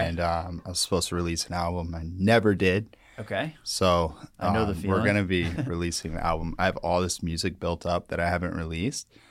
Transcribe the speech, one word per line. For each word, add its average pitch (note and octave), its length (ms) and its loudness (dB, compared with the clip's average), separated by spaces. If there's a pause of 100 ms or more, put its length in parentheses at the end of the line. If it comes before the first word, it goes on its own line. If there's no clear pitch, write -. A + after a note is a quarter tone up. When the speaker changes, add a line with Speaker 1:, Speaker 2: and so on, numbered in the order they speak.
Speaker 1:
and, E2+ 100 -2
um, E2+ 480 -2
I - 20 -8
was F2+ 80 -8
supposed - 320 0
to F2+ 60 -4
release E2+ 320 -2
an - 60 -8
album. F2 420 -2
I E2 100 -8
never G2+ 480 4
did. F#2+ 420 2 (220)
Speaker 2:
Okay. B2 460 -6
Speaker 1:
So, F2 540 2 (220)
Speaker 2:
I G2+ 140 2
know A2 120 4
the G2+ 80 0
Speaker 1:
um, E2 100 -6
we're F#2+ 140 2
Speaker 2:
feeling. - 80 2
Speaker 1:
gonna G2+ 180 4
be F2 260 0
Speaker 2:
<laughs> F2 160 -2
Speaker 1:
releasing E2+ 480 -4
an D#2+ 60 -6
album. E2 400 -2
I F2+ 60 2
have F#2 120 0
all F2 240 0
this F2+ 220 -2
music E2 360 -4
built E2+ 280 -4
up F2 220 -2
that E2 100 -2
I E2+ 100 0
haven't F2 260 -2
released, E2 520 -4 (240)